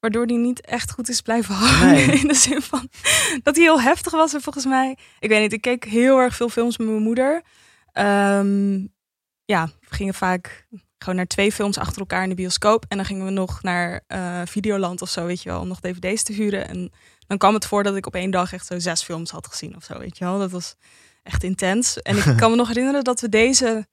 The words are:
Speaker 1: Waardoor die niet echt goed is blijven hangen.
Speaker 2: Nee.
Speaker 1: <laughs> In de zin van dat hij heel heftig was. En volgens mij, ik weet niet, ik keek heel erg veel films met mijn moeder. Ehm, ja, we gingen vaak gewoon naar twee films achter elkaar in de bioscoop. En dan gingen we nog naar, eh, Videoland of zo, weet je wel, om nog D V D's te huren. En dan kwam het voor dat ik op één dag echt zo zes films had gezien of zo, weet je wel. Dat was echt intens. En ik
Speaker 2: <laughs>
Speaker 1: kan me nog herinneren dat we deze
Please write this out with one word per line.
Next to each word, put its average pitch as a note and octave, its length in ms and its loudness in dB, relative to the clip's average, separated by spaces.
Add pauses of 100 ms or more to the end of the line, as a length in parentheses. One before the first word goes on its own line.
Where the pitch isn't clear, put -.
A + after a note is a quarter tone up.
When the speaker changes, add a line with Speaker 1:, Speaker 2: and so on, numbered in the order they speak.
Speaker 1:
Waardoor A3+ 260 0
die A#3 120 0
niet A#3+ 220 0
echt - 320 -6
goed A#3+ 160 -8
is A#3+ 120 -2
blijven A3 340 -2
hangen. B3+ 400 6
Speaker 2:
Nee. C#4 100 6 (120)
Speaker 1:
<laughs> C4+ 40 6
In C#4+ 80 2
de D4+ 60 4
zin C4 280 2
van B3+ 260 -6 (540)
dat C#4+ 140 2
hij E4+ 80 8
heel D#4+ 160 8
heftig D#4 320 2
was. D#4 220 2
En D4 60 -4
volgens C#4 260 -8
mij, C4 320 0 (200)
ik - 100 -6
weet G#3+ 120 4
niet, G#3+ 120 2
ik G#3+ 80 -4
keek B3 240 -2
heel A#3+ 340 4
erg B3 180 2
veel A#3+ 120 -2
films A#3 300 -2
met A3 100 -2
mijn G#3+ 140 0
moeder. B3+ 400 0 (500)
Ehm, G3+ 800 2 (720)
ja, E3+ 220 0 (140)
we - 140 -18
gingen G3 200 -4
vaak - 520 -4 (320)
gewoon F#3 180 -6
naar F3+ 100 -2
twee G3+ 260 0
films G3+ 260 -4
achter - 220 -6
elkaar F#3 220 -4
in F#3 60 -4
de F#3 60 -4
bioscoop. F#3 540 0
En G3+ 80 -6
dan F#3+ 100 -4
gingen F#3+ 180 -8
we F#3+ 60 -6
nog F#3+ 320 -4
naar, F3 440 -4
eh, F3+ 380 -6
Videoland G3 580 -4
of F#3 60 -10
zo, E3+ 180 -6
weet F3 160 -6
je - 60 -12
wel, F3+ 120 -6
om F3 80 -8
nog F#3 120 -10
D - 60 -10
V F3+ 120 -8 (160)
D's A3+ 80 -2
te A3 100 -6
huren. G3+ 360 -4
En F3+ 240 -10 (340)
dan G3 120 -4
kwam G3 160 4
het G#3 120 -2
voor G3+ 160 0
dat G3+ 140 -2
ik F#3+ 100 -8
op - 80 -12
één F#3 160 -4
dag F3+ 220 -2
echt F#3 140 -12
zo F3+ 120 -8
zes E3+ 240 -4
films E3 280 -10
had E3 160 -14
gezien - 300 -14
of D#3+ 80 -20
zo, - 140 -14
weet C3 200 -14
je F3+ 60 -6
wel. F#3 140 -2
Dat G3 120 -2
was F3+ 240 -10 (480)
echt - 220 -4
intens. F#3+ 580 -2
En G3+ 140 0
ik E3+ 200 4
Speaker 2:
<laughs> - 40 4
Speaker 1:
kan A3+ 100 6
me A#3 60 4
nog A#3+ 120 2
herinneren B3+ 360 0
dat B3 160 -2
we A#3+ 80 -4
deze A3+ 640 2